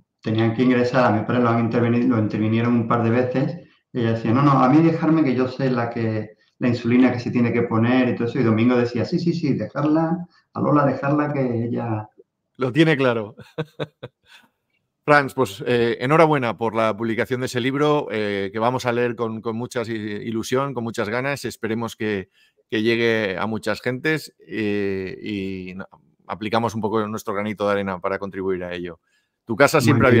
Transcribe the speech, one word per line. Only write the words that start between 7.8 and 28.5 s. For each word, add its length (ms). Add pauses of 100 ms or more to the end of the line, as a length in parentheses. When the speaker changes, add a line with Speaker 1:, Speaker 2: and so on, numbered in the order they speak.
Speaker 1:
y 60
todo 140
eso, 100
y 60
Domingo 320
decía, 280
"Sí, 140
sí, 140
sí, 220
dejarla, 720 (260)
a 60
Lola 260
dejarla 460
que 320
ella". 440 (480)
Speaker 2:
Lo 140
tiene 260
claro. 380 (220)
<laughs> 560 (920)
Franz, 300
pues, 320
eh, 340
enhorabuena 560
por 200
la 200
publicación 440
de 60
ese 140
libro, 520
eh, 400
que 60
vamos 280
a 60
leer 240
con, 240
con 160
mucha 260
i-, 100
ilusión, 840
con 100
muchas 240
ganas. 360
Esperemos 520
que, 320 (400)
que 140
llegue 540
a 100
muchas 340
gentes, 560 (100)
eh, 720
y 540
no, 140 (380)
aplicamos 480
un 60
poco 280
nuestro 260
granito 320
de 60
arena 260
para 200
contribuir 440